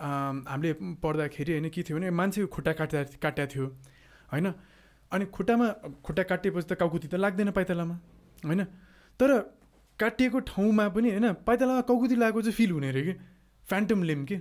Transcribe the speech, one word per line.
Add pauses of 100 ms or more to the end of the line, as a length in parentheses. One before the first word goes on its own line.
अम,
हामीले
पढ्दाखेरि,
होइन,
के
थियो
भने,
मान्छेको
खुट्टा
काट्दा,
काट्या
थियो, (680)
होइन? (580)
अनि
खुट्टामा, (360)
खुट्टा
काटिएपछि
त
काउकुती
त
लाग्दैन
पाइतालामा, (460)
होइन? (560)
तर (600)
काटिएको
ठाउँमा
पनि,
होइन,
पाइतालामा
काउकुती
लागेको
चाहिँ
फिल
हुने
अरे
कि, (560)
फ्यान्टम
लिम्ब
के,